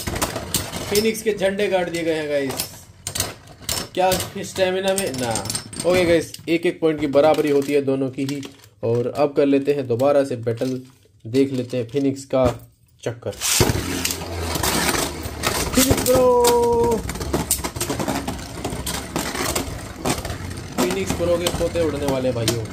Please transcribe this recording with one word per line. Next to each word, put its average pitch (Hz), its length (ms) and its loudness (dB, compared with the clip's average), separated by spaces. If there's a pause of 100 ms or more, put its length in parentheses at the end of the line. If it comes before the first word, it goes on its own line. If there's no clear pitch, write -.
(920)
Phoenix 220 320 2
के 214 120 0
झंडे 196 340 0
गाड़ 180 220 0
दिए 170 140 -4
गए 160 100 0
हैं 156 140 -2
guys। 139 240 0 (1400)
क्या 185 160 2 (280)
stamina 190 560 0
में 190 260 0
ना। 120 120 -2 (580)
ओके 180 140 6
guys, 165 280 4 (160)
एक 165 180 2
एक 170 140 0
point 156 200 2
की 151 60 2
बराबरी 147 440 6
होती 143 220 4
है 143 100 4
दोनों 135 280 0
की 139 140 -4
ही। 139 180 -4 (420)
और 120 220 2
अब 139 260 0
कर 143 140 4
लेते 139 280 4
हैं 143 120 -2
दोबारा 139 380 4
से 139 120 -2
battle, 123 440 -2 (460)
देख 135 260 4
लेते 123 240 -4
हैं 117 120 -4
Phoenix 139 360 -2
का 131 220 2 (580)
चक्कर। 117 260 -6 (2500)
फिनिक्स 262 320 4
ब्रो, 240 1000 4 (3750)
फिनिक्स 185 360 0
bro 170 260 2
के 175 80 -2
तोते 170 380 0
उड़ने 143 220 0
वाले 131 220 2
हैं 127 60 0
भाइयों। 117 380 -2